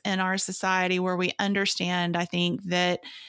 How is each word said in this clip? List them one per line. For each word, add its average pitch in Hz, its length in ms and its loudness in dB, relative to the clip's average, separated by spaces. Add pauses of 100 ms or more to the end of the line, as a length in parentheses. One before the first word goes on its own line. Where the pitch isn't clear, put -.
in 190 160 0
our 190 180 0
society 185 640 2
where 180 160 0
we 180 240 0
understand, 180 760 0
I 175 100 0
think, 175 380 -2
that 180 360 0 (280)